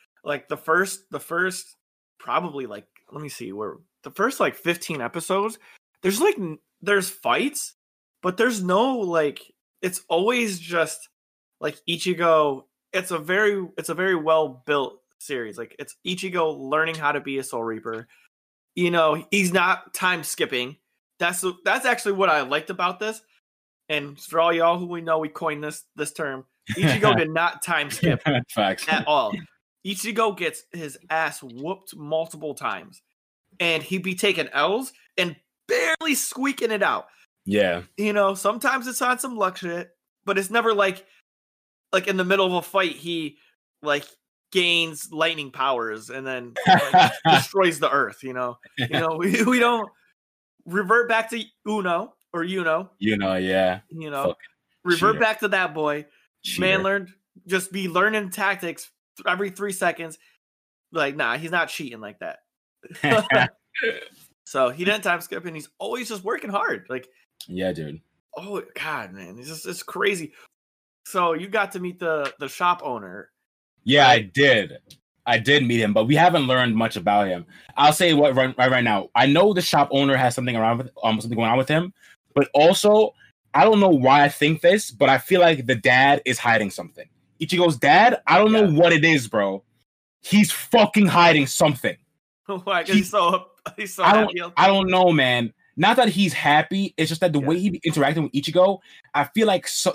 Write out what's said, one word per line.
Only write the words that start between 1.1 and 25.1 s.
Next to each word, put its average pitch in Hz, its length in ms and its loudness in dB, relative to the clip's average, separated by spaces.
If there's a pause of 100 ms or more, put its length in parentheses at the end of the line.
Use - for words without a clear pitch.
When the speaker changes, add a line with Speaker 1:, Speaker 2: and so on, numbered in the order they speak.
Speaker 1:
the 143 100 -10
first, 180 560 -6 (420)
probably, 139 480 -6
like, 98 200 -16 (240)
let 151 120 -14
me 147 80 -12
see, 113 220 -14
where 101 240 -12 (260)
the 131 80 -16
first, 226 280 -4
like, 156 180 -2
fifteen 170 440 -6
episodes, 190 580 -4 (440)
there's, 202 180 -2
like, 392 180 2
n-, 160 200 -8 (240)
there's 190 280 0
fights, 165 640 -4 (480)
but 180 140 -4
there's 226 260 0
no, 226 360 2
like, 160 420 -2 (420)
it's 180 260 -6
always 202 520 0
just, 165 480 -4 (520)
like, 151 280 -8
Ichigo. 160 760 0 (280)
It's 185 180 -6
a 170 80 -4
very, 190 480 0 (120)
it's 160 100 -10
a 165 60 -4
very 185 220 0
well 156 500 0
built 143 340 -2 (180)
series. 120 400 -10
Like, 113 200 -14
it's - 180 -16 (100)
Ichigo 180 520 -4
learning 151 380 -2
how 147 160 -2
to 143 80 -4
be 135 180 -6
a 131 60 -6
Soul 123 200 -8
Reaper. 113 440 -10 (680)
You 180 160 0
know, 160 400 0
he's 190 220 0
not 180 420 -2
time 180 280 -2
skipping. 135 540 -6 (420)
That's 175 220 -2
the, 185 140 -4 (100)
that's 233 220 0
actually 233 260 -2
what 190 160 0
I 151 140 2
liked 143 280 -4
about 180 300 -4
this. 220 220 -8 (680)
And 143 320 -6
for 165 200 -4
all 170 120 2
y'all 170 260 2
who 180 80 -8
we 175 140 -10
know, 165 180 -2